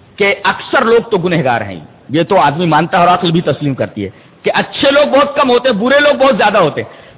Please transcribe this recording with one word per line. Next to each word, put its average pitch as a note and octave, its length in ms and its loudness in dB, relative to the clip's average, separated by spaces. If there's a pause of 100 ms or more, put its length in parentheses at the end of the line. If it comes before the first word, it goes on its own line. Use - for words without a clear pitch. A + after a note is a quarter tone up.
(160)
کہ G3+ 180 0 (100)
اکثر G3+ 400 -2
لوگ A3+ 260 2
تو G3+ 80 2
گنہگار D3+ 420 0
ہیں، G2 200 -10 (280)
یہ D3+ 140 0
تو F3+ 180 0
آدمی D3+ 260 0
مانتا D#3+ 300 0
ہے F3 100 4
اور F3+ 80 4
عقل F3+ 180 -2
بھی E3+ 80 0
تسلیم D3 340 -2
کرتی G#2+ 300 -6
ہے F#2+ 60 -8 (320)
کہ - 120 -2
اچھے - 360 -2
لوگ C#4+ 160 4
بہت C#4 300 0
کم C4+ 140 0
ہوتے، B3 220 2
برے B3 280 2
لوگ D4 140 2
بہت C4 220 2
زیادہ G#3 220 2
ہوتے۔ C#3+ 240 0 (360)